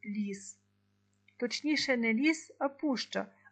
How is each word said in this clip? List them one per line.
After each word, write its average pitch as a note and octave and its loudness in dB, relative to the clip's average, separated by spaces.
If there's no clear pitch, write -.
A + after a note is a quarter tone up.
ліс. G3+ -6
Точніше, C4+ 0
не A3+ 2
ліс, D#4 2
а C#4 2
пуща, B3+ -2